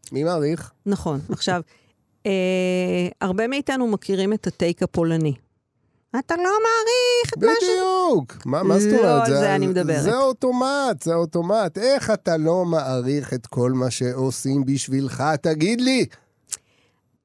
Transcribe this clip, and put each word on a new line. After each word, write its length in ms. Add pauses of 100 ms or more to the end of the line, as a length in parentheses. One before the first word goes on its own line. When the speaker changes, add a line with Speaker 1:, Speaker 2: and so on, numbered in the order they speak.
(120)
Speaker 1:
מי 120
מעריך? 480 (140)
Speaker 2:
נכון. 420
Speaker 1:
<laughs> 20
Speaker 2:
עכשיו, 320 (640)
אה, 60 (880)
הרבה 260
מאיתנו 400
מכירים 460
את 140
הטייק 360
הפולני. 500 (880)
"אתה 180
לא 60
מעריך 880
את 100
מה 80 (100)
ש-" 20
Speaker 1:
בדיוק! 840
מה, 180
מה 160
זאת 140
Speaker 2:
לא 40
Speaker 1:
אומרת? 300
Speaker 2:
על 60
Speaker 1:
זה, 60
Speaker 2:
זה 160
אני 120
מדברת. 360
Speaker 1:
זה 140
אוטומט, 840
זה 120
אוטומט. 640
איך 340
אתה 260
לא 280
מעריך 680
את 140
כל 240
מה 200
שעושים 720
בשבילך? 580 (180)
תגיד 400
לי. 240 (1200)